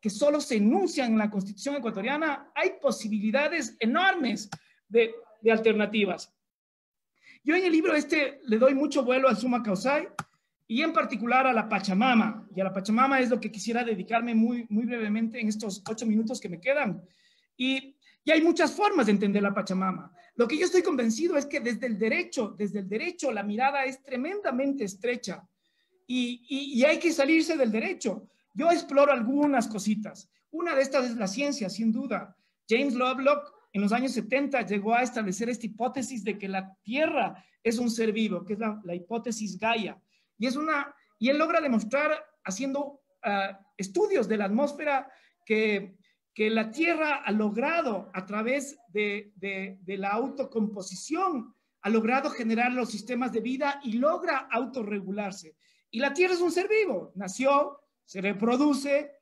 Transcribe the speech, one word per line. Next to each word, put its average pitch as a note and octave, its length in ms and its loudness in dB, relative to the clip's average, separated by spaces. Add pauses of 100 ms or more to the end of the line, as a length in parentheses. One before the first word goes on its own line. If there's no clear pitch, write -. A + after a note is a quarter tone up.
que A3 80 -2
solo D4 320 2
se C4 160 -2
enuncian B3+ 560 2
en A3 60 4
la G#3+ 100 2
Constitución G#3 480 -4
ecuatoriana, C4 800 -4
hay F4+ 260 0
posibilidades A#3 960 -2
enormes D4+ 720 0 (400)
de, A3+ 240 2 (300)
de A3 100 6
alternativas. G#3 840 2 (1080)
Yo D4 100 2
en F#4 100 2
el F4 80 2
libro D#4+ 220 4
este D4 520 0
le A3 120 2
doy C4 160 6
mucho C#4+ 300 0
vuelo C4 240 4
al A3+ 80 4
summa B3 260 0
causa A#3 400 0 (640)
y A3+ 160 -2
en E4 100 0
particular C4 540 2
a B3+ 60 4
la A3 160 0
Pachamama. G#3 880 2
Y F3+ 60 -4
a F#3+ 40 0
la F#3+ 80 -4
Pachamama A#3+ 480 2
es B3 80 2
lo B3 100 2
que A3 120 -6
quisiera A3+ 340 -4
dedicarme A#3 500 -2
muy, A3+ 360 2
muy A3 160 0
brevemente A3+ 520 -2
en A3 100 -2
estos G#3+ 420 -6
ocho A3+ 160 -6
minutos A3 340 0
que G#3 80 -10
me E3+ 120 -8
quedan. B3 420 0 (540)
Y, C4 400 -4 (280)
y D4 60 0
hay D#4+ 100 6
muchas E4 320 4
formas G4 340 2
de G#3 60 4
entender G3+ 300 2
la G3+ 100 0
Pachamama. F#3+ 600 -4 (220)
Lo A#3 120 2
que D#4 80 -2
yo F4+ 80 2
estoy F4 180 4
convencido D4 540 0
es C#4 80 2
que C#4 160 -4
desde A#3 280 -4
el G#3+ 100 -4
derecho, A3+ 580 -2
desde G#3 220 -4
el F#3+ 100 -8
derecho, D4 440 -4
la G#3 100 -4
mirada C4 420 0
es C4 180 -6
tremendamente C#4 840 -2
estrecha. G3+ 600 -6 (600)
Y, B3 420 -4
y, C#4 320 -2
y B3+ 40 8
hay D#4+ 140 6
que E4 140 2
salirse D#4+ 440 2
del B3+ 140 2
derecho. A#3 560 -4 (260)
Yo C#4+ 160 0
exploro C#4+ 440 4
algunas C4 560 2
cositas. G#3+ 600 -4 (220)
Una E4+ 240 -4
de C4+ 80 4
estas C4+ 260 2
es A#3 80 -6
la G#3 120 -2
ciencia, B3 420 -2
sin A3 220 0
duda. A3 440 -4 (320)
James B3+ 260 2
Lovelock, C4 600 0 (180)
en F#3+ 80 -2
los G3+ 120 2
años B3+ 180 0
setenta, B3+ 560 -2
llegó G3+ 260 -2
a A#3+ 120 4
establecer A3 440 -4
esta A#3 180 -6
hipótesis A#3+ 580 -6
de G3+ 120 -2
que G3+ 120 -10
la F#3+ 340 -8
Tierra C#4 640 -2 (180)
es A3+ 160 0
un B3 100 0
ser A3+ 220 0
vivo, G3 340 -2
que G#3+ 100 -6
es G3+ 40 -10
la, G#3+ 240 -4
la F3 140 -8
hipótesis A3 600 -6
Gaia. G#3+ 460 -4 (340)
Y A3+ 120 -2
es C4 80 -4
una, D4 360 -4 (240)
y A3+ 120 0
él D4 100 2
logra D#4+ 220 2
demostrar, C#4 640 0 (180)
haciendo, C4+ 600 -6 (200)
ah, G3+ 380 -2 (160)
estudios D#4 500 0
de G#3+ 120 0
la G3+ 80 0
atmósfera, C#4+ 640 0 (380)
que, G#3+ 480 0 (400)
que G#3+ 160 0
la A3 220 0
Tierra D#4 520 0
ha G#3+ 60 -4
logrado, A3 840 0
a F#3 120 -8
través A#3+ 600 -4
de, G#3 480 -4
de, F#3+ 460 -8
de F#3+ 140 -8
la G3 120 -4
autocomposición, A3+ 1500 0 (280)
ha G3+ 60 -2
logrado A#3 420 2
generar A#3 420 0
los B3 180 -2
sistemas A#3+ 400 -4
de A#3 100 -2
vida C#4 440 -2
y A3+ 80 -4
logra D4 580 0
autorregularse. G3+ 1040 -6 (380)
Y A3+ 80 -4
la C#4 140 0
Tierra F#4 200 4
es E4+ 60 0
un F4 120 2
ser F4+ 160 0
vivo, F4+ 480 0
nació, C4 640 0 (240)
se - 160 -12
reproduce C#4 880 2 (120)